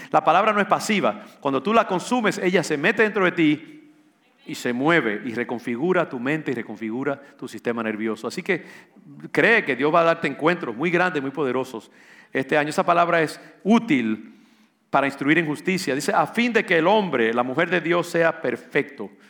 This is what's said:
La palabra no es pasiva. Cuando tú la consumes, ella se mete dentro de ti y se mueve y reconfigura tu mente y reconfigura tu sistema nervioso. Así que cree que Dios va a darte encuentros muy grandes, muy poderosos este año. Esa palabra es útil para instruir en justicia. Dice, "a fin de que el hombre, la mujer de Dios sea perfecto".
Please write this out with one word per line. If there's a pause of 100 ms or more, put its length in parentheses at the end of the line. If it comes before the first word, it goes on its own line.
(100)
La
palabra
no
es
pasiva. (160)
Cuando
tú
la
consumes,
ella
se
mete
dentro
de
ti (540)
y
se
mueve
y
reconfigura
tu
mente
y
reconfigura (160)
tu
sistema
nervioso.
Así
que (680)
cree
que
Dios
va
a
darte
encuentros
muy
grandes,
muy
poderosos (400)
este
año.
Esa
palabra
es (220)
útil (560)
para
instruir
en
justicia.
Dice,
"a
fin
de
que
el
hombre,
la
mujer
de
Dios
sea
perfecto". (180)